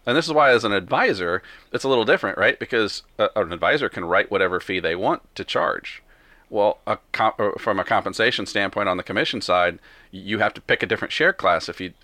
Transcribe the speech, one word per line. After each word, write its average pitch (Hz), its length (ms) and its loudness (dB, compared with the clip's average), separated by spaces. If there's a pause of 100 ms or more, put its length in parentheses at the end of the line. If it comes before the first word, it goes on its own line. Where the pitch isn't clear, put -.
And 123 100 2
this 156 100 0
is 165 60 -4
why, 147 200 6
as 117 100 6
an 202 80 0
advisor, 101 720 0 (300)
it's 123 100 -4
a 135 60 -2
little 123 160 4
different, 113 340 0
right? 113 220 4
Because 113 420 -2 (160)
a, 104 160 4
an 90 180 0
advisor 98 360 0
can - 160 -8
write 90 260 0
whatever 92 300 0
fee 95 180 -4
they 85 160 -2
want 117 400 -4
to - 80 -10
charge. - 580 -4 (480)
Well, 104 380 0
a 107 120 -2 (120)
comp-, - 300 0
or 104 180 0
from 98 220 -2
a 90 40 0
compensation 110 640 0
standpoint 101 420 -2
on 92 80 0
the 90 60 -6
commission 110 380 -4
side, 87 400 2 (320)
you 95 260 -6
have 107 160 0
to - 60 -18
pick - 200 -2
a 110 60 -2
different - 240 -4
share 175 220 2
class 85 360 0
if - 120 -12
you, 90 120 -10 (120)